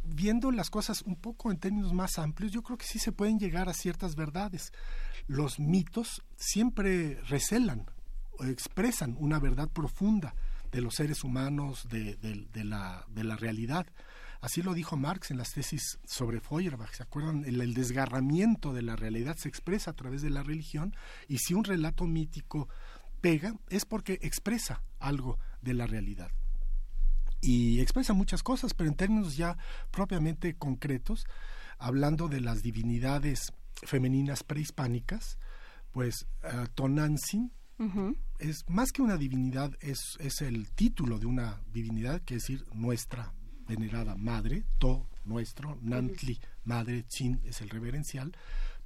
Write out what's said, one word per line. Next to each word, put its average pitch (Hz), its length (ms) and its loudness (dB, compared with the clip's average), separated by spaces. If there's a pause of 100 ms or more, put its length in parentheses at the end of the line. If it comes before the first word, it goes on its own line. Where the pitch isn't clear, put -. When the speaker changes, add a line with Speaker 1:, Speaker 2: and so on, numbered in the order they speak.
Speaker 1:
viendo 208 480 2
las 214 180 0
cosas 214 340 -2
un 185 120 -4
poco 226 360 -4
en 165 80 0
términos 196 340 0
más 180 240 2
amplios, 170 340 -2
yo 226 120 -2
creo 247 140 -6
que - 100 -10
sí - 120 -4
se 226 120 0
pueden 214 280 2
llegar 185 300 2
a 175 40 -2
ciertas 175 420 -2
verdades. 160 580 -4 (540)
Los 139 320 0
mitos 180 640 0 (120)
siempre 190 920 2
recelan, 143 580 2 (540)
o 127 60 -4
expresan 131 760 0
una 151 200 4
verdad 139 300 4
profunda 190 640 2 (380)
de 123 100 0
los 120 140 -2
seres 147 280 0
humanos, 135 640 -2
de, 110 280 -4
de, 107 360 -6
de 107 120 -6
la, 95 460 -4
de 107 140 -4
la 110 120 -2
realidad. 113 500 -2 (560)
Así 170 220 -2
lo 185 100 0
dijo 165 240 -2
Marx 151 320 -2
en 135 80 -4
las 120 160 -6
tesis - 500 -4
sobre 117 380 -2
Feuerbach, 143 500 -4
¿se - 120 -10
acuerdan? 147 420 -2
El, 123 160 0
el 120 140 0
desgarramiento 135 1000 4
de 123 80 0
la 117 140 -2
realidad 110 420 0
se 147 120 -6
expresa 185 420 -2
a 156 40 -8
través 131 280 -4
de - 80 0
la 139 120 2
religión, 151 520 -4 (340)
y 135 80 0
si - 160 0
un 214 100 4
relato 180 440 2
mítico 156 600 -2 (540)
pega, 175 340 4 (140)
es 196 160 0
porque 196 380 -2
expresa - 580 -2 (180)
algo 131 380 0 (240)
de 123 140 0
la 120 100 0
realidad. 101 460 -2 (1120)
Y 120 360 8
expresa 254 320 6
muchas 190 280 4
cosas, 254 320 2
pero 160 160 2
en 147 60 2
términos 190 400 4
ya 170 220 0 (340)
propiamente 170 640 2
concretos, 139 680 0 (520)
hablando 143 520 2
de 135 100 -2
las 120 220 0
divinidades 120 880 2 (340)
femeninas 135 580 2
prehispánicas, 143 920 -2 (540)
pues, 123 340 -2 (180)
eh, 123 300 -2
Tonantzin 151 800 2 (280)
Speaker 2:
Ujú. 208 360 0 (240)
Speaker 1:
es 151 300 -4
más 226 240 2
que - 80 0
una 214 160 4
divinidad, 131 640 0
es, 139 400 -6
es 139 200 -2
el 117 300 -2
título 139 480 4
de 107 60 0
una 117 340 0 (140)
divinidad, 113 480 -2
que 127 140 -6
es 113 80 -4
decir, 135 300 -4
nuestra 120 600 -2 (340)
venerada 110 480 -2
madre, 113 480 0 (160)
To, 127 300 6 (160)
nuestro, 120 560 -4
Nantli, 123 540 0
Speaker 2:
Ujú. - 120 -6 (160)
Speaker 1:
madre, 117 460 -2
Chin 127 340 2
es - 160 -4
el 107 100 -6
reverencial, 131 640 -4 (540)